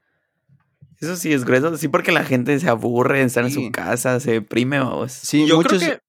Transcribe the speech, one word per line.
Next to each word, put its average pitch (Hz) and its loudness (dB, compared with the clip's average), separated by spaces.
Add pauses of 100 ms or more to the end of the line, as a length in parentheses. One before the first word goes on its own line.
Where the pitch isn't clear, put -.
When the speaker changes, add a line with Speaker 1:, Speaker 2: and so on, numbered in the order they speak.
(1000)
Speaker 1:
Eso 170 -6
sí 160 -4
es 131 2
grueso, 135 2
sí, 151 -4
porque 175 0
la 156 2
gente 131 0
se 170 -2
aburre 123 2
de 131 4
estar 120 0
en 131 -2
su 147 -4
Speaker 2:
Sí. 117 -8
Speaker 1:
casa, 123 -2
se 120 -2
deprime, 123 0
vamos. 120 -4
Speaker 2:
Sí, 151 0
Speaker 3:
Yo 160 6
Speaker 2:
muchos, 175 4
Speaker 3:
creo 170 0
que, - -8